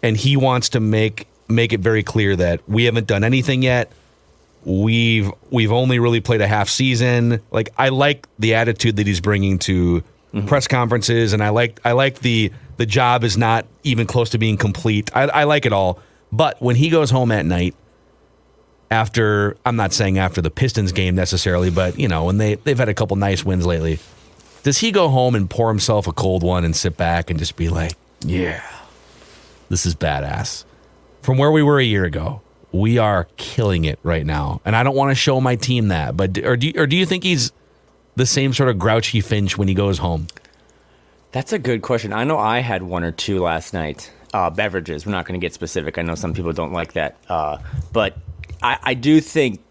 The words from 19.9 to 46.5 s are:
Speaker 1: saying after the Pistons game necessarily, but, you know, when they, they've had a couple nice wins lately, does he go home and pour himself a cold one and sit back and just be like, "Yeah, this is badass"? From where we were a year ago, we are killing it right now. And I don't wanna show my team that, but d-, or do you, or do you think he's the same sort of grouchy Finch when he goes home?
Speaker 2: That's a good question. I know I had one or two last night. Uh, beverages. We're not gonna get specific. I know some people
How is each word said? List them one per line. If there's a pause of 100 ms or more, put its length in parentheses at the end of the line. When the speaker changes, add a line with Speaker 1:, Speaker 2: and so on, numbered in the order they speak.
Speaker 1:
saying
after
the
Pistons
game
necessarily,
but,
you
know,
when
they,
they've
had
a
couple
nice
wins
lately, (640)
does
he
go
home
and
pour
himself
a
cold
one
and
sit
back
and
just
be
like, (320)
"Yeah, (1040)
this
is
badass"? (580)
From
where
we
were
a
year
ago, (300)
we
are (100)
killing
it
right
now.
And
I
don't
wanna
show
my
team
that,
but
d-,
or
do
you,
or
do
you
think
he's (640)
the
same
sort
of
grouchy
Finch
when
he
goes
home? (1040)
Speaker 2:
That's
a
good
question.
I
know
I
had
one
or
two
last
night. (200)
Uh,
beverages.
We're
not
gonna
get
specific.
I
know
some
people